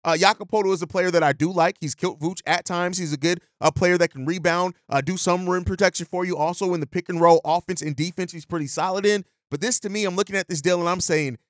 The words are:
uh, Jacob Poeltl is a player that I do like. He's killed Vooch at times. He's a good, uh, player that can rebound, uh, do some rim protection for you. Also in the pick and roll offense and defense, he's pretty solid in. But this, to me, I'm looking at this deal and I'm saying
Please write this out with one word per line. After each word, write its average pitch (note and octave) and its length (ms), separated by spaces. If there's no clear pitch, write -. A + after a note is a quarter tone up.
uh, E3 120
Jacob F#3+ 340
Poeltl G3 240
is E3 80
a E3+ 40
player F3+ 240
that E3+ 120
I D3 100
do D3 180
like. F3+ 300
He's D3 140
killed - 260
Vooch E3+ 260
at E3+ 180
times. F3+ 340
He's E3 140
a D3 40
good, E3+ 240
uh, D#3 100
player F3+ 280
that E3 120
can C3 160
rebound, F3 480
uh, C#3 120
do D3+ 160
some F3+ 320
rim F3+ 160
protection F#3 420
for F#3 180
you. F3+ 120
Also F3 380
in E3 60
the C#3+ 60
pick F3 220
and F3 120
roll E3+ 240
offense F3 360
and D3+ 160
defense, F3 360
he's E3 120
pretty E3 220
solid F#3 400
in. G3+ 180
But C#3+ 100
this, A#3 200
to G#3+ 80
me, G#3 160
I'm F3+ 120
looking G3 200
at F#3+ 120
this E3 120
deal F3 200
and E3+ 80
I'm F3+ 120
saying D3+ 380